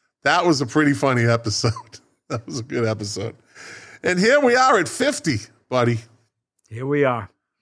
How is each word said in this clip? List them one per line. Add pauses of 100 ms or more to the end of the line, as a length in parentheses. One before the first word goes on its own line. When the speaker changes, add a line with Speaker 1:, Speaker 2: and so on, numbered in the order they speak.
(240)
Speaker 1:
That
was
a
pretty
funny
episode. (300)
<laughs>
That
was
a
good
episode. (680)
And
here
we
are
at
fifty, (340)
buddy. (680)
Speaker 2:
Here
we
are. (320)